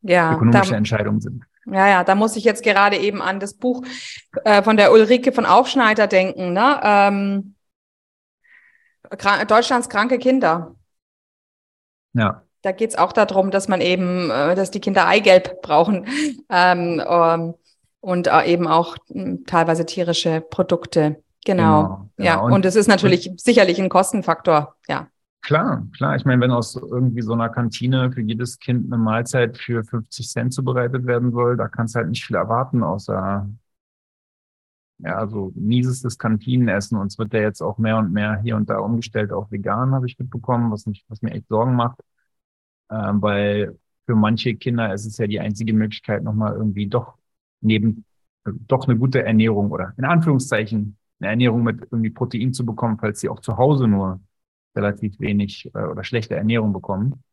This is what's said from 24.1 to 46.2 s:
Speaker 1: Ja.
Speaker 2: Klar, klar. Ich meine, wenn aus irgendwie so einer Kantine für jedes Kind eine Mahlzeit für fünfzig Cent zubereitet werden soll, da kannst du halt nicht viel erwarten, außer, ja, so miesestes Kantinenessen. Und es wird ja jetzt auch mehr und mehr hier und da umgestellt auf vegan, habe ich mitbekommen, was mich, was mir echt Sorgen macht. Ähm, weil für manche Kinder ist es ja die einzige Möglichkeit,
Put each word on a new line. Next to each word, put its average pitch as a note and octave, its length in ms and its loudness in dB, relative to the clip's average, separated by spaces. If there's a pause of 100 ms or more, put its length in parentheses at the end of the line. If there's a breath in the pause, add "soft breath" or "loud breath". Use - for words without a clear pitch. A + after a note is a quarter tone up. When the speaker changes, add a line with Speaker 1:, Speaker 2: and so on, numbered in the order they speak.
Speaker 1:
Ja. C#3 180 -4 (340)
Speaker 2:
Klar, D3+ 440 0 (100)
klar. C#3 200 -2
Ich C3 80 -4
meine, B2+ 180 4
wenn B2+ 100 2
aus A#2+ 260 -2
irgendwie B2 440 -2
so A2+ 120 -4
einer A#2 160 -2
Kantine B2+ 640 -2
für B2+ 80 -6
jedes A2+ 380 -6
Kind B2 260 -2
eine A#2+ 160 -2
Mahlzeit A#2 560 0
für A#2 260 -6
fünfzig A2+ 460 -10
Cent B2 240 -4
zubereitet B2 520 -2
werden B2 280 0
soll, A#2+ 240 0
da G#2+ 100 -4
kannst A2+ 280 -6
du A#2 40 -2
halt - 100 -4
nicht A2 160 -6
viel - 120 -4
erwarten, A#2 440 -2
außer, G2 680 -4 (1500)
ja, G2 280 -6
so G2+ 280 -8
miesestes B2 640 -2
Kantinenessen. A2 800 0
Und G2+ 100 -4
es - 120 -12
wird G#2+ 140 -6
ja A2 80 0
jetzt G#2 200 -2
auch G2 160 -6
mehr A2 200 0
und G2+ 160 0
mehr G#2 280 -2
hier A2+ 140 -4
und G#2+ 140 -2
da G#2 100 -2
umgestellt G#2+ 540 -4
auf G#2 180 -8
vegan, G#2 420 -2
habe B2+ 140 -2
ich B2 100 -12
mitbekommen, A#2+ 540 -4
was G#2 140 -8
mich, G#2 240 -8
was G#2+ 120 -14
mir A2 100 -6
echt A2 180 -12
Sorgen A#2 260 0
macht. A#2+ 240 -2 (880)
Ähm, G#2 320 -2
weil G2+ 560 -2 (280)
für A#2 100 -2
manche A2 400 0
Kinder A#2 380 -4
ist G2+ 120 -8
es G#2+ 120 -12
ja A2+ 100 -2
die G#2 140 -4
einzige G#2+ 320 -4
Möglichkeit, G#2+ 500 -2